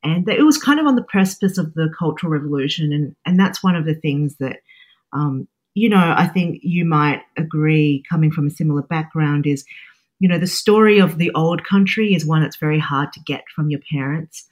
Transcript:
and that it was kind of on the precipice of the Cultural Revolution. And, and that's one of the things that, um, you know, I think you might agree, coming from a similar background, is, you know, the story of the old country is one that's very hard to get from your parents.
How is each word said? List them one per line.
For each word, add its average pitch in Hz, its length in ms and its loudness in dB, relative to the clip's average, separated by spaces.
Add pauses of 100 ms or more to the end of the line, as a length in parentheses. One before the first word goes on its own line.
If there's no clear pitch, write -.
and 170 220 -2
that 196 120 -2
it - 60 4
was 302 140 6
kind 294 220 0
of 311 60 0
on 285 100 4
the 240 80 0
precipice 190 540 0
of 160 160 -4
the 160 240 -2
Cultural 160 340 -4
Revolution. 147 640 -4
And, 147 220 -2 (100)
and 180 140 2
that's 190 240 0
one 185 120 2
of 165 100 -2
the 156 100 -2
things 147 440 -2
that, 131 180 -6 (560)
um, 139 340 -4 (260)
you 214 160 2
know, 185 280 4
I 170 100 2
think 170 360 -2
you 175 220 -2
might 147 360 0 (160)
agree, 151 720 0
coming 160 220 2
from 151 160 -2
a 147 40 -2
similar 151 300 -2
background, 151 640 -2
is, 143 180 -2 (560)
you 190 80 2
know, 175 120 2
the 175 80 -2
story 214 520 4
of 165 180 4
the 170 180 0
old 160 280 0
country 196 500 2
is 160 120 0
one 156 160 0
that's 151 160 -2
very 151 220 0
hard 139 340 -2
to - 60 -20
get - 240 -10 (120)
from 151 140 -2
your 143 120 -4 (100)
parents. 147 600 -6